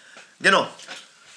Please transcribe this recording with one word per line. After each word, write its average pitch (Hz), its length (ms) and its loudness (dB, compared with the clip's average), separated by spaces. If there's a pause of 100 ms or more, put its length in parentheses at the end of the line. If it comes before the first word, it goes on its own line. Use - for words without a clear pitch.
(400)
Genau. 185 300 2 (680)